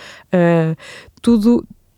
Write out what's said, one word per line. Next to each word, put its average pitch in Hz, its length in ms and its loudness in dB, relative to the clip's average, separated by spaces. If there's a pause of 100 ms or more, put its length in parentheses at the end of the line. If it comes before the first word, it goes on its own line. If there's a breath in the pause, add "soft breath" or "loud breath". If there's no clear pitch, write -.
(320 loud breath)
eh, 170 420 0 (460 loud breath)
tudo, 233 460 0 (320)